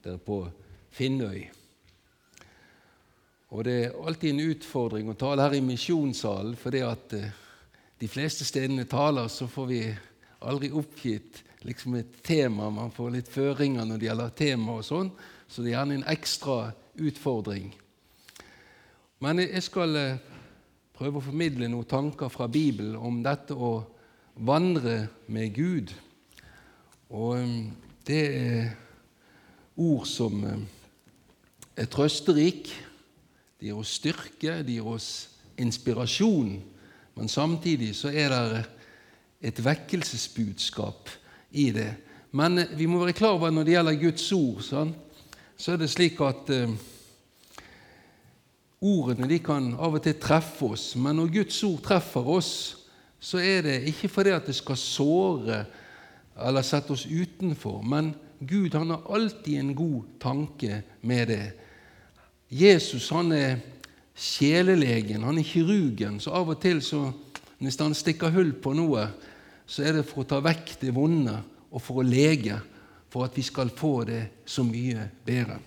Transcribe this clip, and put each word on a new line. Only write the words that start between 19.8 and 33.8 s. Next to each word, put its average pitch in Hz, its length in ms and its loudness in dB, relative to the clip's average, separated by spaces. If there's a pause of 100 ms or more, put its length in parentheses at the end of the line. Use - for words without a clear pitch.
eh, 135 220 -2 (760)
prøve 143 240 -4
å 135 140 -8
formidle 143 340 -2
noen 117 300 -4
tanker 139 340 -2
fra 123 160 -4
Bibelen 117 480 0
om 120 320 -4
dette 143 320 -2
å 117 220 0 (580)
vandre 123 680 2 (180)
med 110 280 -4
Gud. 139 440 -2 (1080)
Og, 117 300 -2
ehm, 117 320 -4 (360)
det 151 180 2 (120)
er 120 340 0 (1040)
ord 156 300 2
som, 104 380 -2
ehm, 104 220 -4 (1080)
er - 100 -4
trøsterik, 151 800 2 (920)
det 104 100 -10
gir 104 100 -6
oss 107 200 -8